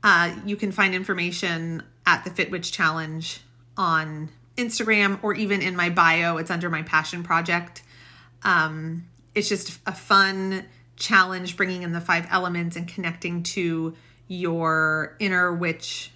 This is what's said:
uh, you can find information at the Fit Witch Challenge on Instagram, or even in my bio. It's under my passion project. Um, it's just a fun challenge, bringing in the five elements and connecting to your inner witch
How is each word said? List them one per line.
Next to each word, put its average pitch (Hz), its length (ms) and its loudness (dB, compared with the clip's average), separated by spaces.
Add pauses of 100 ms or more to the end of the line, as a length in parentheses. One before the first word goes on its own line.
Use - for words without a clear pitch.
uh, 170 320 6 (100)
you 202 120 -4
can 202 160 -4
find 190 220 2
information 175 880 -4 (240)
at 170 180 2
the 185 60 -8
Fit 185 200 -2
Witch 175 220 -6
Challenge 160 680 -4 (360)
on 156 540 0 (260)
Instagram, 214 680 2
or 202 120 0
even 202 260 0
in 180 160 -2
my 175 140 2
bio. 170 480 4
It's 160 120 -6
under 175 200 -2
my 160 120 -2
passion 160 400 -2
project. 170 600 -2 (600)
Um, 160 600 0 (300)
it's 208 140 0
just - 380 -4
a 196 60 -4
fun 190 720 2 (320)
challenge, 185 600 2
bringing 185 260 0
in 170 100 -4
the 170 80 -2
five 170 300 0
elements 175 440 0
and 175 140 -6
connecting 170 540 -6
to 165 520 -2 (340)
your 160 920 0
inner 180 340 2
witch - 600 -4